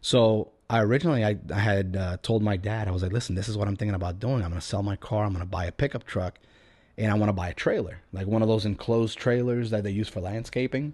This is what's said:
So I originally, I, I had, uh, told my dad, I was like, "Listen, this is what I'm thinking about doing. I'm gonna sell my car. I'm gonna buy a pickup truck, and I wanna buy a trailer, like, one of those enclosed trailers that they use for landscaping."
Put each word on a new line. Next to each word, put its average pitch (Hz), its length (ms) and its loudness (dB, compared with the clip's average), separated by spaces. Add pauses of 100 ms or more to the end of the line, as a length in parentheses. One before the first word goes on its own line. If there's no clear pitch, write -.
So 113 500 4 (180)
I 117 120 4
originally, 127 420 4
I, 107 140 2 (160)
I 95 60 -2
had, 98 360 2
uh, 90 260 -2
told 113 220 2
my 104 140 2
dad, 104 300 -2
I 92 40 0
was 90 120 -2
like, 90 100 -2
"Listen, 117 220 -2
this 95 140 -2
is 107 80 -4
what 101 100 0
I'm 101 80 0
thinking 104 200 -2
about 87 240 -4
doing. 120 240 0
I'm 85 60 -4
gonna 85 120 -4
sell 101 220 -2
my 101 120 -2
car. 107 280 -2
I'm 101 100 0
gonna 87 120 -4
buy 90 200 -4
a 85 60 -4
pickup 135 340 -2
truck, 90 320 -4 (600)
and 107 140 0
I 104 40 2
wanna 107 180 4
buy 90 160 -4
a 87 40 -6
trailer, 92 480 -2 (120)
like, 95 140 -6
one 113 160 2
of 110 40 4
those 110 180 4
enclosed 113 520 0
trailers 120 540 0
that 104 120 0
they 104 80 -2
use 107 180 -2
for 95 120 -8
landscaping." 127 720 -4